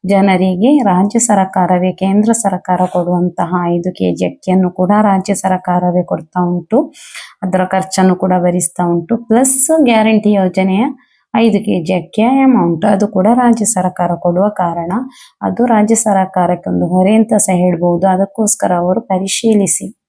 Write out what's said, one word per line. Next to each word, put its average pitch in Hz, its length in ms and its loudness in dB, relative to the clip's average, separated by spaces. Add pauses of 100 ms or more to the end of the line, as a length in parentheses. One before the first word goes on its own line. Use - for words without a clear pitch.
ಜನರಿಗೆ 190 720 2
ರಾಜ್ಯ 202 400 2
ಸರ್ಕಾರವೇ, 185 720 0
ಕೇಂದ್ರ 202 400 0
ಸರ್ಕಾರ 185 480 -2 (120)
ಕೊಡುವಂತಹ 175 640 -2 (120)
ಐದು 175 260 -2
ಕೆ 180 220 -2
ಜಿ 180 120 -2
ಅಕ್ಕಿಯನ್ನು 185 440 -2
ಕೂಡ 185 300 -2
ರಾಜ್ಯ 196 340 0
ಸರ್ಕಾರವೇ 180 680 -2
ಕೊಡ್ತಾ 170 380 -6
ಉಂಟು, 175 520 -2 (500)
ಅದರ 185 220 -2
ಖರ್ಚನ್ನು 185 520 0
ಕೂಡ 180 220 -2
ಭರಿಸ್ತಾ 175 460 -2
ಉಂಟು. 170 320 -2
ಪ್ಲಸ್ 262 680 0
ಗ್ಯಾರಂಟಿ 220 480 2
ಯೋಜನೆಯ 190 540 0 (500)
ಐದು 226 220 2
ಕೆ 190 260 -2
ಜಿ 180 80 -2
ಅಕ್ಕಿಯ 185 320 -2
ಅಮೌಂಟ್, 226 600 2
ಅದು 202 240 2
ಕೂಡ 190 260 0
ರಾಜ್ಯ 240 300 2
ಸರ್ಕಾರ 180 500 -2
ಕೊಡುವ 175 340 0
ಕಾರಣ 175 440 -4 (500)
ಅದು 196 220 -2
ರಾಜ್ಯ 220 300 2
ಸರ್ಕಾರಕ್ಕೆ 185 760 0
ಒಂದು 180 160 0
ಹೊರೆ 185 280 2
ಅಂತ 220 220 2
ಸಹ 196 160 0
ಹೇಳ್ಬೋದು. 175 540 0
ಅದಕ್ಕೋಸ್ಕರ 196 680 -2
ಅವರು 180 240 -2
ಪರಿಶೀಲಿಸಿ 196 1080 -2